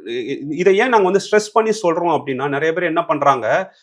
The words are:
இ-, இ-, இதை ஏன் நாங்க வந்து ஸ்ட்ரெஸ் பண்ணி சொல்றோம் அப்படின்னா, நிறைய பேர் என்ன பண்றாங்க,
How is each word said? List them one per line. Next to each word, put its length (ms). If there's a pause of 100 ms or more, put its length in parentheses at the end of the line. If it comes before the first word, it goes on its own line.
இ-, 240
இ-, 200
இதை 280
ஏன் 120
நாங்க 160
வந்து 140
ஸ்ட்ரெஸ் 340
பண்ணி 160
சொல்றோம் 520
அப்படின்னா, 260
நிறைய 260
பேர் 100
என்ன 220
பண்றாங்க, 760